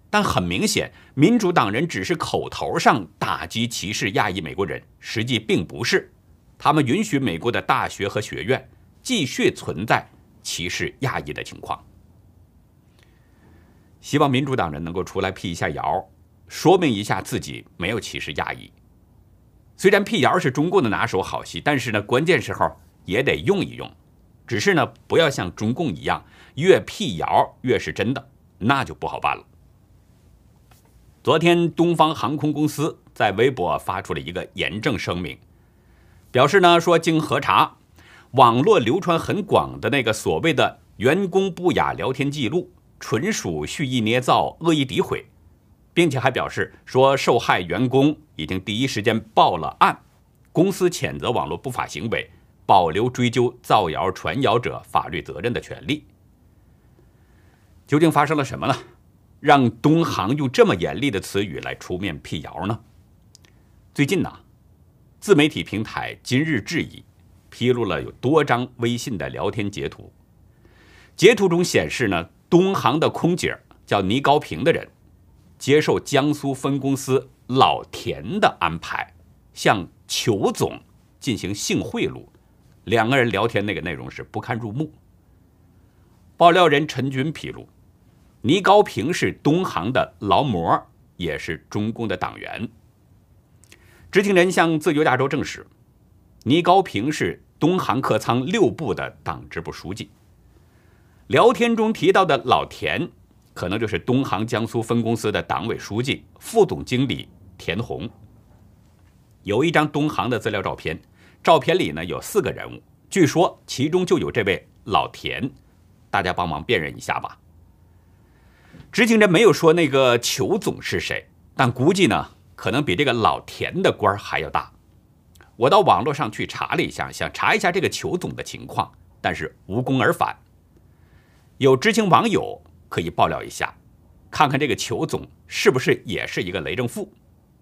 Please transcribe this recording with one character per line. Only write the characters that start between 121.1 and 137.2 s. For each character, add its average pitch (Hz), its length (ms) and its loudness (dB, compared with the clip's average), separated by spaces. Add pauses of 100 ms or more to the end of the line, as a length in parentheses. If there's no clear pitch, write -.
但 123 160 2
估 131 220 2
计 185 140 4
呢， 90 240 0 (240)
可 - 160 -6
能 139 120 0
比 90 140 -2
这 143 80 0
个 131 80 2
老 90 280 2
田 - 420 -6
的 151 100 4
官 101 220 2
儿 101 40 -6
还 - 200 -6
要 76 100 -6
大。 - 240 -4 (840)
我 117 120 2
到 196 120 8
网 110 220 4
络 139 120 -2
上 135 160 -4
去 110 160 -8
查 - 300 -6
了 170 60 0
一 95 80 -4
下， 67 220 -8
想 - 200 -4
查 131 220 0
一 220 40 2
下 185 120 0
这 180 100 -2
个 123 80 0
裘 - 280 -4
总 - 180 -8
的 - 80 -10
情 - 240 -14
况， - 240 -6 (300)
但 95 140 -2
是 78 200 -8 (120)
无 107 160 -4
功 131 180 0
而 131 140 4
返。 - 240 -2 (1200)
有 131 180 6
知 214 160 2
情 208 160 0
网 160 200 6
友 62 340 -4 (260)
可 - 120 -4
以 85 100 -4
爆 98 160 2
料 73 160 -4
一 53 80 -14
下， - 240 -6 (560)
看 151 180 2
看 139 100 -2
这 147 80 0
个 110 80 0
裘 - 300 -4
总 73 220 -6 (200)
是 - 240 0
不 - 80 2
是 135 280 0
也 73 200 -4
是 - 160 -6
一 90 80 -8
个 92 100 -4
雷 80 140 -6
政 120 140 -2
富。 - 240 -10 (500)